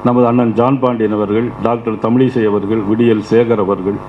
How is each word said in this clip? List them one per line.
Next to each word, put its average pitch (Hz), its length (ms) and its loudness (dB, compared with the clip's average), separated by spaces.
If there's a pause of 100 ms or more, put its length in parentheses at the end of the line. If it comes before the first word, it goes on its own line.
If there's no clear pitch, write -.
நமது 123 240 4
அண்ணன் 120 260 2
ஜான் 127 260 2
பாண்டியன் 113 380 0
அவர்கள், 104 300 -2 (160)
டாக்டர் 113 400 -4
தமிழிசை 123 420 2
அவர்கள், 104 440 0
விடியல் 110 400 2
சேகர் 113 360 2
அவர்கள் 98 440 -2